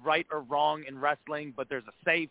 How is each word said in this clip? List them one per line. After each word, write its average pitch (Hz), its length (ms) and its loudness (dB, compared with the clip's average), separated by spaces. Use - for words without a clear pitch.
right 156 280 2
or 151 120 -2
wrong 147 420 2
in 135 140 -10
wrestling, 147 540 -2
but 131 160 -6
there's 123 180 -4
a 104 80 -18
safe 165 260 2